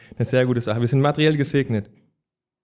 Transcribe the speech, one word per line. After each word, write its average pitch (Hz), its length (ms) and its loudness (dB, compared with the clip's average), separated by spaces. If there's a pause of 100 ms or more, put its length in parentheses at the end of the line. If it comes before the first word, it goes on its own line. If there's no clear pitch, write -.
(160)
eine 120 100 -2
sehr 127 200 2
gute 120 160 0
Sache. 117 200 -4
Wir 120 60 2
sind 135 140 2
materiell 151 340 2
gesegnet. 127 540 -2 (760)